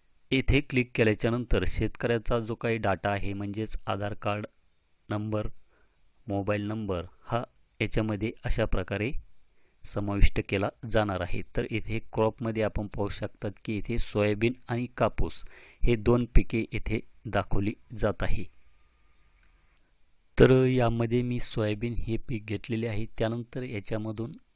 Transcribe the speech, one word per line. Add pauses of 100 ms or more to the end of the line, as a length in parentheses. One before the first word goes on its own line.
(320)
येथे
क्लिक
केल्याच्यानंतर
शेतकऱ्याचा
जो
काही
डेटा
आहे,
म्हणजेच (100)
आधार
कार्ड (640)
नंबर, (800)
मोबाईल
नंबर (160)
हा (380)
याच्यामध्ये (120)
अशा
प्रकारे (720)
समाविष्ट (100)
केला (200)
जाणार
आहे. (140)
तर
इथे (140)
क्रॉपमध्ये
आपण
पाहू
शकतात (140)
की
इथे
सोयाबीन (140)
आणि (100)
कापूस (400)
हे
दोन
पिके
इथे (260)
दाखवली (200)
जात
आहे. (1800)
तर
यामध्ये
मी
सोयाबीन
हे
पीक
घेतलेले
आहे.
त्यानंतर
याच्यामधून (240)